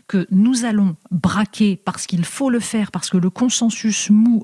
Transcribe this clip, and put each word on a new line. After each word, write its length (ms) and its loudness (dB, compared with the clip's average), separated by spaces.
que 240 -2
nous 340 2
allons 320 0
braquer 640 0
parce 300 -8
qu'il 180 -2
faut 240 -4
le 100 0
faire, 320 -4
parce 180 -8
que 80 0
le 120 2
consensus 800 -2
mou 340 4